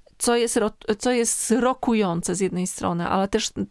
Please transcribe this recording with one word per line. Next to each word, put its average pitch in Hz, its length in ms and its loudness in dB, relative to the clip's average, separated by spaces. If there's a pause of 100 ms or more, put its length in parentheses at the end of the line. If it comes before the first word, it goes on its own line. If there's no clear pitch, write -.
(180)
co 240 180 2
jest 240 220 0
ro-, 214 400 -2
co 247 140 0
jest 233 400 0
rokujące 220 840 2
z 185 40 -6
jednej 185 280 -2
strony, 175 400 -4
ale 190 200 0
też 220 240 -2 (200)